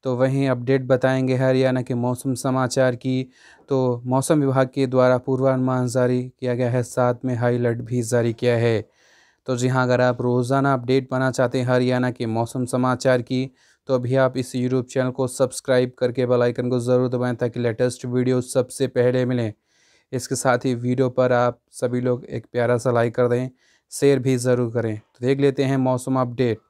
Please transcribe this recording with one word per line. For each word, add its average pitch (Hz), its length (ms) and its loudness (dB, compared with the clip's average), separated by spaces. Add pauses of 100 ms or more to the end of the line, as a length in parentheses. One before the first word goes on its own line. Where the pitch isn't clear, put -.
तो 127 100 -2
वहीं 135 340 2
अपडेट 127 340 0
बताएंगे 131 520 2
हरियाणा 131 460 2
के 127 140 -6
मौसम 123 400 -2
समाचार 127 600 0
की। 131 320 -4 (420)
तो 127 360 0
मौसम 135 360 2
विभाग 135 320 2
के 135 140 0
द्वारा 127 300 4
पूर्वानुमान 127 720 0
जारी 123 340 0 (100)
किया 123 240 -4
गया 123 140 -2
है, 123 140 0
साथ 123 420 -2
में 127 100 -2
हाई 120 220 0
अलर्ट 120 220 0
भी 120 240 -4
जारी 117 300 0
किया 120 240 0
है। 113 260 2 (640)
तो 131 80 0
जी 123 120 -2
हाँ, 127 160 2
अगर 123 180 2
आप 123 200 2
रोज़ाना 127 520 2
अपडेट 127 360 0
पाना 131 220 0
चाहते 131 280 0
हैं 123 80 -2
हरियाणा 127 440 2
के 120 140 -6
मौसम 117 400 -4
समाचार 127 560 0
की, 127 280 -4 (400)
तो 131 60 2
अभी 123 220 -2
आप 131 200 2
इस 131 180 -6
YouTube 127 300 0
चैनल 127 260 -2
को 127 160 -4
सब्सक्राइब 127 720 0
करके 123 260 0
बेल 123 160 2
आइकन 123 280 0
को 127 120 0
ज़रूर 127 280 2
दबाएं, 123 260 -2
ताकि 120 240 -4
लेटेस्ट 120 460 -2
वीडियो 127 380 0
सबसे 127 460 -2
पहले 123 360 2
मिलें। 120 260 -2 (600)
इसके 131 240 -6
साथ 123 300 2
ही 127 100 0
वीडियो 123 360 0
पर 127 220 2
आप 120 260 0 (120)
सभी 123 300 -4
लोग 123 260 -2
एक - 240 -8
प्यारा 120 260 0
सा 123 140 0
लाइक 120 240 0
कर 123 120 2
दें, 127 220 -2 (420)
शेयर 143 280 2
भी 131 180 0
ज़रूर 123 360 0
करें। 110 240 -2
तो - 280 -12
देख 135 140 2
लेते 139 240 2
हैं 135 160 0
मौसम 127 420 0
अपडेट। 120 380 -2 (100)